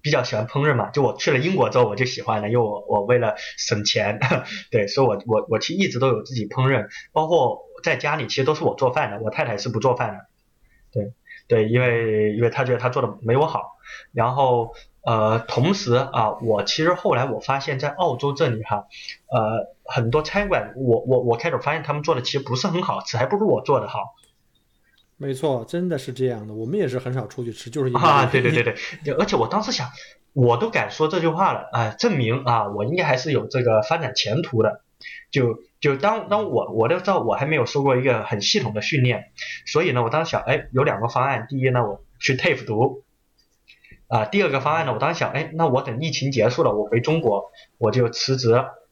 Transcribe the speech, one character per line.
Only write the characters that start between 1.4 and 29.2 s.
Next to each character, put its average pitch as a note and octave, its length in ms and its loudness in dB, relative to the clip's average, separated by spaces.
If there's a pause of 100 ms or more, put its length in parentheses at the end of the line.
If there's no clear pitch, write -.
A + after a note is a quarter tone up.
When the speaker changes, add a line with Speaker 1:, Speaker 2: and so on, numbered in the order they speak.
Speaker 1:
国 B2 160 2
之 C3+ 80 2
后 B2 60 6
我 G#2 100 0
就 A#2 100 0
喜 B2 160 -4
欢 A2 220 -2
了， G#2 60 -4
因 A2+ 60 0
为 B2 40 4
我， G#2+ 300 0
我 G#2 160 2
为 B2 140 4
了 A2 180 0 (200)
省 G#2 280 -2
钱， G#2+ 340 0 (240)
<laughs> - 300 -14
对， G#2 160 2
所 C3+ 160 2
以 - 20 4
我， G2+ 200 0
我， A2 240 2
我 A2 100 2
其 - 140 -6
实 - 0 -
一 F#3+ 120 2
直 A#2+ 140 -4
都 C3+ 80 4
有 A2 160 0
自 C3+ 100 -12
己 G#2+ 140 -4
烹 C3 200 0
饪， A#2+ 200 0 (240)
包 D#3 160 0
括 C#3+ 340 2 (220)
在 D#3+ 100 2
家 D3 220 -2
里 C3+ 100 -4
其 - 80 -8
实 C#3+ 80 0
都 D3 140 2
是 E3 80 -6
我 C3+ 100 2
做 C3 180 2
饭 B2+ 200 -2
的， G2+ 80 -10
我 A2 100 -2
太 - 140 -2
太 A#2 120 -4
是 G2+ 120 -6
不 A#2+ 100 -4
做 B2 160 2
饭 A2 200 -4
的。 G2 40 -14 (720)
对， G#2 220 -4 (340)
对， A2 220 2
因 A#2+ 120 2
为， A2+ 540 2
因 A2 80 0
为 A#2 80 2
她 C#3 140 -2
觉 B2 80 0
得 - 80 2
她 - 80 -2
做 - 120 0
的 A2 220 -4
没 A#2 140 2
我 D3+ 100 4
好。 - 300 -6 (360)
然 A#2+ 220 0
后， B2+ 380 2 (300)
呃， A2 380 2
同 D3 340 0
时 B2 180 -2
啊， A#2+ 480 0
我 G#2+ 220 0
其 B2+ 200 -2
实 F3 120 4
后 F3 200 0
来 B2 120 0
我 A2+ 120 -4
发 C3+ 220 -2
现 C3+ 180 -4
在 C#3+ 120 -2
澳 D#3 260 -2
洲 C#3+ 160 -2
这 C#3+ 160 0
里 A2 140 -2
哈， G#2 240 -4 (440)
呃， A2 440 0 (100)
很 A#2 260 0
多 D3+ 120 2
餐 G3+ 260 -2
馆， C3 280 -2
我， A#2+ 240 2
我， B2+ 200 2
我 A#2 160 2
开 E3+ 140 -2
始 - 80 -2
发 D3 160 -2
现 D#3+ 80 -4
他 C#3+ 100 -6
们 D3 100 -4
做 D#3+ 120 2
的 B2+ 80 -2
其 - 80 -6
实 C#3+ 80 -2
不 B2+ 180 -4
是 E3 120 -2
很 F3 140 0
好 G#2 200 -4
吃， - 160 -6
还 B2+ 80 2
不 G#3 100 2
如 G#3 100 8
我 B2+ 140 4
做 C3+ 180 4
的 G#2+ 80 -2
好。 - 280 -8 (1040)
Speaker 2:
没 C#3 160 -6
错， C3 340 -2
真 F3 200 -2
的 D#3+ 100 -2
是 B2+ 140 -8
这 C3 140 -2
样 A2 200 -4
的， G#2+ 80 -12
我 A2 100 -6
们 D3+ 140 -2
也 F3 100 0
是 B2 100 -2
很 B2 140 -4
少 B2+ 140 -4
出 A#2+ 180 -10
去 A#2 80 -6
吃， - 160 -16
就 C3+ 140 -4
是 C3 80 0
因 A#2+ 40 -4
为 A#2+ 60 2
Speaker 1:
啊， C#3+ 240 6
对， B2+ 160 4
对， B2 100 4
对， A#2 240 2 (300)
对。 C#3+ 100 -2
而 F3 120 0